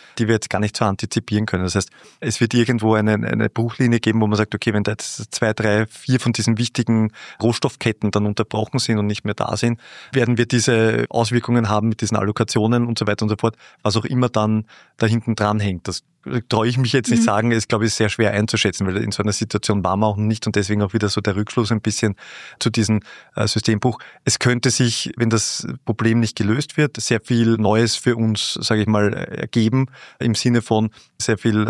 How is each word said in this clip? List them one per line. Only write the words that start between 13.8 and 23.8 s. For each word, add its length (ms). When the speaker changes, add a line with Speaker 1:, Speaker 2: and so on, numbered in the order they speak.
Speaker 1:
was 140
auch 80
immer 240
dann 360
da 100
hinten 300
dran 240
hängt. 260
Das 160
traue 180
ich 100
mich 160
jetzt 180
nicht 100
Speaker 2:
Mhm. 40
Speaker 1:
sagen, 280
ist, 160
glaube 180
ich, 80
sehr 140
schwer 240
einzuschätzen, 540
weil 120
in 140
so 100
einer 100
Situation 520
waren 160
wir 80
auch 80
noch 80
nicht 220
und 100
deswegen 260
auch 100
wieder 160
so 120
der 160
Rückschluss 340
ein 100
bisschen 360
zu 120
diesem, 300
äh, 100
Systembruch. 520